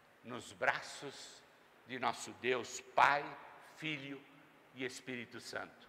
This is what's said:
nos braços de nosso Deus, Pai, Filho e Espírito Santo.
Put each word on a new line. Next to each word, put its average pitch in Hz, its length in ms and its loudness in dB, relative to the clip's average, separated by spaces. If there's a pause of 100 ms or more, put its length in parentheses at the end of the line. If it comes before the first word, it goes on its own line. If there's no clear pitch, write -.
(240)
nos 113 300 -8
braços - 880 -2 (420)
de 123 140 -6
nosso 117 360 0
Deus, 117 440 2 (160)
Pai, 143 300 8 (500)
Filho 139 480 -4 (500)
e 127 120 -4
Espírito 120 560 -6
Santo. - 480 -8